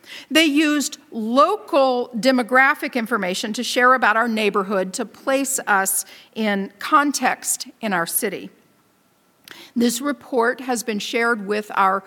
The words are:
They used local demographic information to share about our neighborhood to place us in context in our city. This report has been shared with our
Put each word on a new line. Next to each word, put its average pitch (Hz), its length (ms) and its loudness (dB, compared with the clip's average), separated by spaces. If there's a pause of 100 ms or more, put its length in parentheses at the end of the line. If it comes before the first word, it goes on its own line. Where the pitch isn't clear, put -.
(300)
They 311 160 4
used 294 520 2 (140)
local 262 1040 2
demographic 262 800 2
information 214 600 -4
to 247 100 -6
share 247 300 4
about 220 220 2
our 233 140 2
neighborhood 202 640 -2
to 240 120 -6
place 269 640 -4
us 190 380 0 (300)
in 202 440 -2
context - 880 0 (140)
in 214 100 -4
our 170 140 0
city. 180 440 -6 (1300)
This 240 240 0
report 254 640 -2
has 247 220 -4
been 214 160 -4
shared 233 460 -2
with 208 300 -4
our 190 320 2